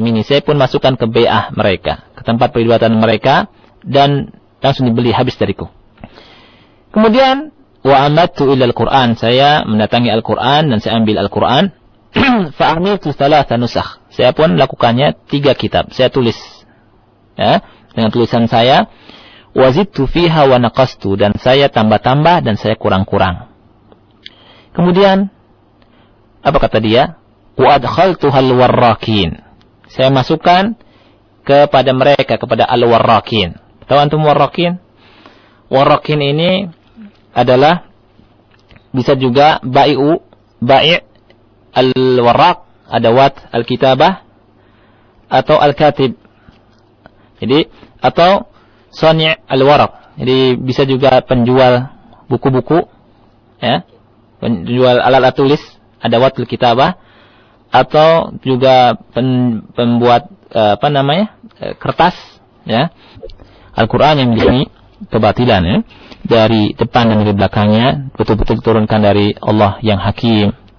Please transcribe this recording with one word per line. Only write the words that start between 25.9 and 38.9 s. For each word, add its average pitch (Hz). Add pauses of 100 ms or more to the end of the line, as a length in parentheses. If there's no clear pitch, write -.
apa 143
kata 113
dia? 120 (380)
"Wa 127
adkhaltuhal 139
warrakin," 113 (480)
saya 131
masukkan 175 (640)
kepada 139
mereka, 131
kepada 113
al-warrakin. 117 (320)
Tahu 131
antum 147
warrakin? 151 (960)
Warrakin 147
ini 170 (680)
adalah 131 (1040)